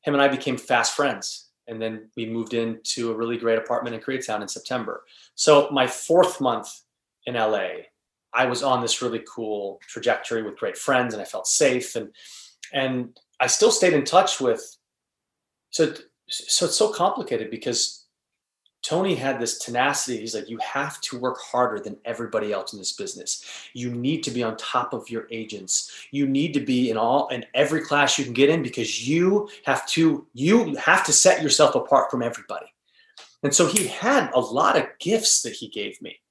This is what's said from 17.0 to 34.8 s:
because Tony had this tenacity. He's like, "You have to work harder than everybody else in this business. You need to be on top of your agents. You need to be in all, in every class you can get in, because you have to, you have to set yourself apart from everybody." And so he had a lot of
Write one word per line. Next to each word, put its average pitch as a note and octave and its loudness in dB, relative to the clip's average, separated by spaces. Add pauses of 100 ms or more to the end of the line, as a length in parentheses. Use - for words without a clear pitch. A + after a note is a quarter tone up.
because - -4 (840)
Tony F3+ 0
had B2+ -2
this A#2 -4
tenacity. B2+ -2
He's A2 -8
like, G#2+ -8
"You A2+ -10
have D3 -6
to - -8
work B2 -4
harder A#2 0
than G2+ -10
everybody A2+ -4
else F#2+ -6
in G#2 -14
this - -8
business. - -10
You B2 -6
need B2+ -2
to B2+ -4
be A#2+ -4
on A2+ -4
top - -4
of A#2+ -10
your A2+ -8
agents. G#2+ -6 (200)
You C#3 0
need C#3+ 0
to C#3+ 0
be B2 0
in A2 0
all, B2+ 2
in A#2+ -8
every D3 2
class C#3+ 2
you C3+ -2
can A#2+ -8
get C#3 6
in, E3 2
because A#2 -4
you F#3 4 (160)
have C3 0
to, D#3+ 2
you E3+ 4
have E3+ 4
to D3+ 2
set - 6
yourself D3 6
apart C3 4
from B2 -2
everybody." - -8 (760)
And C#3 0
so E3+ 6
he - 2
had - 0
a B2+ 4
lot C#3 2
of - 2 (120)